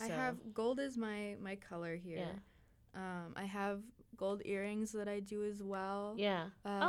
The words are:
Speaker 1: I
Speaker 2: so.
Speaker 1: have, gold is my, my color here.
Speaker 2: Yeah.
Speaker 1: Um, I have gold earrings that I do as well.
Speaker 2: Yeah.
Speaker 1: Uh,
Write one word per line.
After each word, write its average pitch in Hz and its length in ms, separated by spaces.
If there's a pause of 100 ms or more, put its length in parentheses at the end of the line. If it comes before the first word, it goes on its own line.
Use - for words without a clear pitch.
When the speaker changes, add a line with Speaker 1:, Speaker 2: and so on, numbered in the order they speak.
Speaker 1:
I 220 60
Speaker 2:
so. - 60
Speaker 1:
have, 247 400
gold 240 260
is 269 180
my, 208 440
my 196 140
color 170 400
here. 175 240 (760)
Speaker 2:
Yeah. 180 300
Speaker 1:
Um, 165 100
I 196 100
have 202 360 (340)
gold 202 300
earrings 208 480
that 208 140
I 208 120
do 208 240
as 208 200
well. 196 540
Speaker 2:
Yeah. 190 300 (180)
Speaker 1:
Uh, 202 240